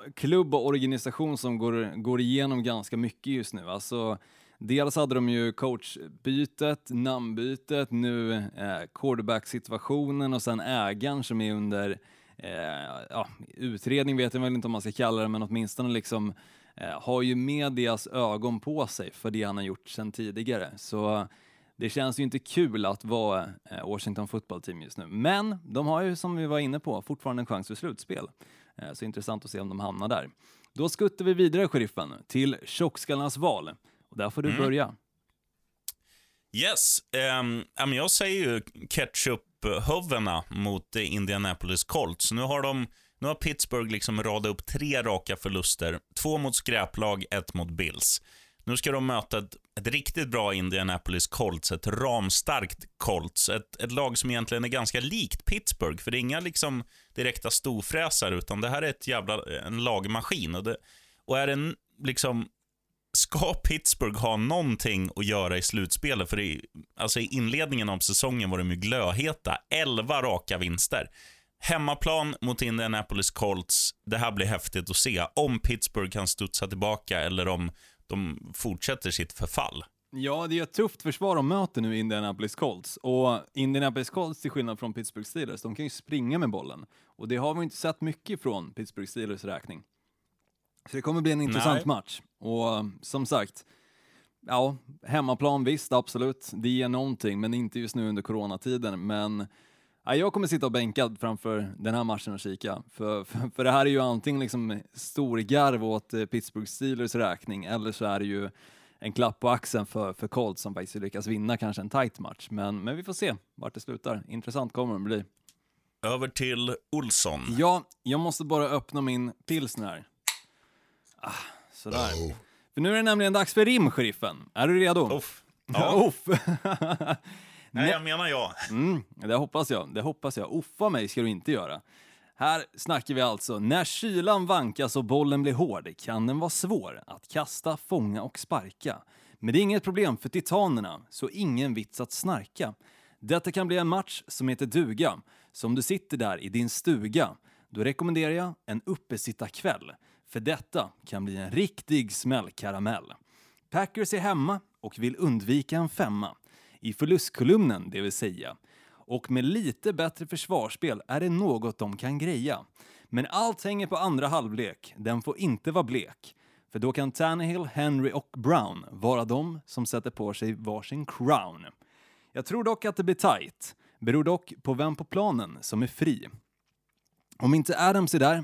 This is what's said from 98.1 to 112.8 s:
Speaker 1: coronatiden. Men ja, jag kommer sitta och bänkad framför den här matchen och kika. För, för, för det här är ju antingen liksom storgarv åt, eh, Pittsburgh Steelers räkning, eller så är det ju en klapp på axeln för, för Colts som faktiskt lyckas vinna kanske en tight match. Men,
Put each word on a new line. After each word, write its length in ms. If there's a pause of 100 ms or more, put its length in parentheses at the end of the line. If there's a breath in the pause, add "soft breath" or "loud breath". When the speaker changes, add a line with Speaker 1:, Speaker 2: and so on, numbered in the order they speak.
Speaker 1:
coronatiden. 840
Men 400 (580 soft breath)
ja, 100
jag 180
kommer 140
sitta 180
och 60
bänkad 480
framför 600
den 160
här 80
matchen 300
och 60
kika. 520
För, 320
för, 320
för 80
det 80
här 140
är 40
ju 120
antingen 400
liksom 400 (120)
storgarv 920
åt, 300
eh, 120
Pittsburgh 420
Steelers 480
räkning, 500
eller 260
så 140
är 140
det 60
ju 240 (500 soft breath)
en 140
klapp 260
på 100
axeln 360
för, 280
för 140
Colts 340
som 120
faktiskt 220
lyckas 320
vinna 300
kanske 240
en 80
tight 300
match. 300
Men, 340